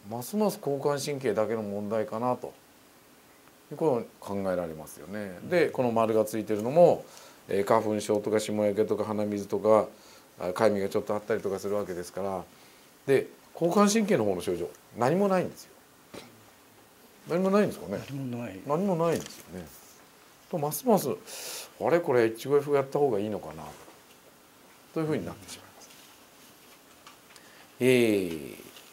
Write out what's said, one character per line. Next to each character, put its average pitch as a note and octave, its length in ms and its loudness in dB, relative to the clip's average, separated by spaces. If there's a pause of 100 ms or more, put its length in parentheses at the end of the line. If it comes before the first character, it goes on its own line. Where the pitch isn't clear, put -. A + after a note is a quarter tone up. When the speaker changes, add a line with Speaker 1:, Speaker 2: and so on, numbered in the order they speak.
(100)
Speaker 1:
う - 20 -8
ま A#2+ 100 -8
す - 140 -8
ま G#3+ 140 2
す G#3 80 -10
交 C#3 240 -4
感 C#3+ 180 0
神 C#3+ 180 -4
経 B2+ 140 0
だ G#2 160 0
け A2+ 60 -2
の A2 80 -2
問 G#2 260 -6
題 A2 160 -2
か G#2+ 160 -6
な B2 160 0
と - 160 -12 (1160)
い D3+ 40 -12
う C#3 40 -16
こ C3+ 260 2 (160)
と G2+ 140 -8
が - 80 -
考 F#2+ 100 -2
え F2+ 40 0
ら F2 100 -4
れ D#2+ 80 -10
ま D#2 120 -14
す - 120 -18
よ - 80 -16
ね。 F#2+ 320 -10 (100)
で、 E3 220 2
こ - 120 -2
の A#2+ 100 2
丸 A2+ 220 2
が A2 120 4
つ A2+ 120 -6
い G#2 60 -4
て G#2+ 80 -4
る G#2 100 -2
の A#2 80 -2
も、 D#3 360 6 (420)
え G2 140 0
ー、 - 20 0
花 A2+ 160 6
粉 G#2+ 200 0
症 G#2+ 200 0
と G#2+ 100 -4
か G#2+ 80 2
霜 G#2+ 260 0
焼 G2+ 120 2
け G#2+ 80 4
と G2+ 120 0
か G2+ 80 -2
鼻 G#2 200 -2
水 G2+ 220 -4
と G2+ 120 -2
か、 G#2+ 300 6 (500)
あ、 F2+ 140 -4
か A2+ 140 4
ゆ G#2 80 6
み G2+ 60 0
が G2 100 -2
ち A2 80 0
ょ - 20 2
っ G2+ 40 -10
と G#2+ 100 -2
あ G#2 40 -2
っ - 40 -6
た A2+ 120 -2
り G2 60 -2
と G2 100 -4
か F#2+ 80 -4
す G2+ 100 -6
る G2+ 60 -2
わ G2+ 120 -2
け F2+ 80 -8
で F2 100 -8
す - 80 -14
か F#2 100 -6
ら。 F#2+ 220 -4 (640)
で、 C3 220 2 (260)
交 E3 180 0
感 G#3 180 6
神 G#3+ 160 0
経 G3 100 2
の A2+ 80 0
方 G2+ 100 0
の F2 60 -4
症 F2 160 -2
状、 F2 120 -6 (280)
何 B2 180 2
も G3 140 2
な F#3+ 100 2
い E3+ 60 0
ん G#2 60 -6
で - 60 -18
す - 80 -20
よ。 - 60 -20 (1600)
何 E3+ 140 0
も F#3+ 80 2
な G3+ 100 4
い G#3 40 4
ん - 20 2
で A3 80 -2
す - 40 -14
か - 80 -12
ね。 G2+ 240 -6
Speaker 2:
何 C3+ 200 -6
も A#2+ 80 -6
な A#2 120 -8
い。 F#2 160 -12
Speaker 1:
何 D#3+ 200 0
も F#3 100 2
な E3 160 2
い D#3+ 40 0
ん - 40 -2
で - 100 -14
す - 100 -18
よ F2+ 180 -16
ね。 E2+ 80 -14 (840)
と、 F#3+ 60 -6
ま D3 160 -2
す B3+ 160 -4
ま G#3 100 6
す、 C#3+ 120 0 (720)
あ A2+ 100 0
れ、 E3+ 100 4
こ D3+ 140 0
れ A#2 100 8
エ - 40 4
イ A2+ 60 -2
チ - 140 -10
ご C#3+ 80 4
エ C#3+ 40 6
フ C#3+ 140 -2
や C#3 60 4
っ C3+ 60 -2
た C#3+ 120 -2
方 C#3+ 120 4
が G#2 80 0
い G#2 80 -2
い - 20 -4
の G2+ 100 -4
か D#2 160 -12
な D#2 80 -14 (1300)
と D#3+ 60 -2
い D#3 40 0
う - 20 -2
ふ D#3 40 -4
う D3 80 0
に F2 80 -6
な E2+ 60 -10
っ - 40 -14
て - 140 -20
し - 80 -14
ま - 60 -20
い - 20 -20
ま - 160 -20
す。 - 80 -20 (1900)
え B2 40 0
ー、 F#2+ 720 4 (360)